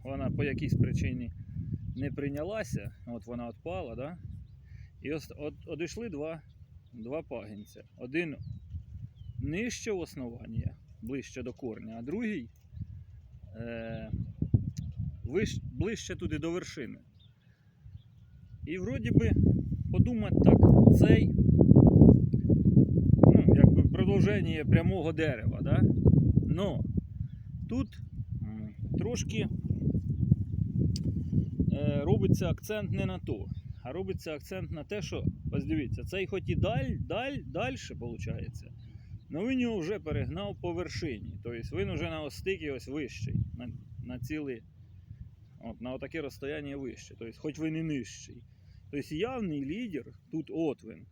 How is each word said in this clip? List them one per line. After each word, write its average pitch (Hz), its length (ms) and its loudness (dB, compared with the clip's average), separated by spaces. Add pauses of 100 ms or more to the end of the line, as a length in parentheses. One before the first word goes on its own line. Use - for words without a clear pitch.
вона - 260 -6
по 143 140 -4
якійсь 131 300 -2
причині 123 580 -2 (640)
не 139 140 -6
прийнялася, 147 800 -8 (160)
от 120 200 -14
вона 120 220 -10
відпала, 156 460 -10
да? 147 240 -12 (840)
І 135 100 -8
ос-, - 260 -10
от, 147 160 -10 (120)
одійшли 175 420 -10
два, 156 340 -10 (500)
два 123 300 -10
пагінця. 107 600 -14 (120)
Один 143 400 -6 (1000)
нижче 208 540 -6
в 190 60 -4
основанні, 117 680 -10 (360)
ближче 131 400 -10
до 120 100 -10
корня, 110 460 -12
а 117 40 -14
другий, 185 460 -6 (1080)
е, 113 540 -10 (1120)
виш-, 180 360 -4 (120)
ближче 170 440 -6
туди 156 220 -6
до 160 120 -6
вершини. 151 480 -10 (1700)
І 170 120 -8
вроді 220 320 -4
би - 220 6 (600)
подумати 220 520 2
так, - 140 10 (400)
цей, - 320 8 (2000)
ну, - 220 10
якби - 260 6
продовження 190 840 2
прямого 165 480 2
дерева, 151 500 -2
да? - 200 2 (640)
Но 196 380 -2 (840)
тут, - 320 -6 (420)
м, 214 320 -10 (240)
трошки, - 500 -4 (2250)
е, 143 320 0
робиться 180 440 2
акцент 208 420 -6
не 190 160 -2
на 185 120 -4
то, 101 300 -8 (340)
а 127 100 -12
робиться 175 420 -8
акцент 180 360 -12
на 151 140 -10
те, 208 180 -8
що, 156 220 -8 (280)
ось 139 120 -4
дивіться, 127 400 -4
цей 185 220 -6
хоч 185 200 -6
і 175 80 -4
даль-, 233 440 -2
даль-, 240 480 -6
дальше, 190 480 -8
получається, - 760 -10 (580)
но 165 180 -6
він 262 140 -2
його 226 180 -2
вже 180 200 -6
перегнав 151 600 -6
по 175 120 -6
вершині. 160 600 -8 (100)
Тобто 120 340 -10
він 196 160 -4
вже 170 180 -6
на 156 120 -8
остикі 156 480 -8
ось 127 180 -10
вищий, - 460 -8 (200)
на, 120 140 -12 (360)
на 123 140 -12
цілий, 139 440 -10 (960)
от, - 220 -14
на 123 120 -10
отаке 139 280 -10
розстояння 143 560 -10
вище. - 420 -12
Тобто 117 220 -14
хоч 147 180 -10
він 160 180 -4
і 160 60 -6
нижчий. - 600 -10 (480)
Тобто 143 240 -8
явний 185 500 -4
лідер, 175 400 -8 (260)
тут 165 200 -8
от 151 340 -4
він. 95 280 -18